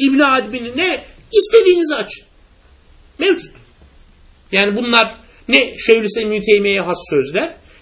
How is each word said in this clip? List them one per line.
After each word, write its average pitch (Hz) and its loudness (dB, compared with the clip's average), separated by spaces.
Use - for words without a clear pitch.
İbn-i 277 4
Adib'ini, 240 -4
ne? 349 -4
İstediğinizi 370 4
açın. - -10
Mevcut. 359 -2
Yani 202 0
bunlar 233 0
ne 262 0
Şeyhülislam 220 0
İbn 214 -4
Teymiye'ye 202 2
has 175 -4
sözler, 156 -2